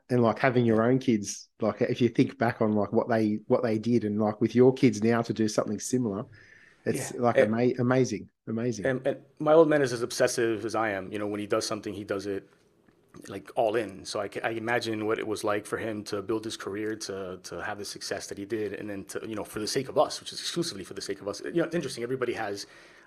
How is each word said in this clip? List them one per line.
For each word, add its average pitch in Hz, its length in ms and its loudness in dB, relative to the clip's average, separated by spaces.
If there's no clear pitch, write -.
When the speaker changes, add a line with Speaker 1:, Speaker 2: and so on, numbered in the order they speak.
Speaker 1:
and, 123 140 4
like, 110 160 4
having 123 260 4
your 110 180 6
own 127 160 6
kids, 107 520 0
like, 110 220 0
if 120 180 0
you 120 80 6
think - 300 0
back 117 240 0
on, 107 100 4
like, 104 180 2
what 110 160 2
they, 107 400 2
what 123 160 4
they 110 140 2
did, 113 280 2
and, 104 140 0
like, 107 220 0
with 113 140 2
your 127 180 8
kids 113 300 4
now 117 180 4
to 117 140 -2
do 110 120 2
something 107 320 0
similar, 117 460 -2
it's 131 260 -2
Speaker 2:
Yeah. 131 80 -6
Speaker 1:
like, 120 160 4
Speaker 2:
And 113 160 6
Speaker 1:
ama-, 123 260 2
amazing, 123 520 2
amazing. 113 380 -2
Speaker 2:
And, 131 200 -2
and 131 120 -2
my 151 120 4
old 160 160 10
man 147 140 4
is 120 100 2
as 117 80 -2
obsessive 117 640 0
as 104 100 -4
I 110 180 0
am. 95 200 -6
You 104 60 -6
know, 104 80 -4
when 104 140 -4
he 104 60 -6
does 110 200 0
something, 107 260 -6
he 101 120 -10
does 101 200 -4
it, 98 240 -6
like, 95 260 -12
all 113 220 2
in. 98 280 -6
So - 140 -8
I 101 80 -4
ca-, - 160 -10
I 117 80 -2
imagine 113 560 -2
what 107 140 0
it 104 60 -6
was 104 180 -4
like 104 220 0
for 110 120 -4
him 107 260 -6
to 101 160 -6
build 110 240 -4
his 110 120 -8
career, 107 400 -6
to, 95 480 -8
to 85 180 -10
have 101 160 -8
the 101 60 -10
success - 420 -8
that 98 100 -12
he 101 80 -8
did, 107 280 -4
and 104 180 -8
then 98 140 -8
to, - 200 -10
you 110 120 -8
know, 98 80 -6
for - 160 -8
the 104 80 -4
sake 131 200 -2
of 101 80 -6
us, - 220 2
which - 140 -14
is - 80 -12
exclusively 101 420 -4
for - 120 -14
the 98 60 -12
sake - 200 -8
of 98 80 -10
us. - 160 -6
You - 80 -6
know, 165 100 2
it's - 140 -4
interesting. 127 260 -6
Everybody 123 300 -4
has 101 340 -6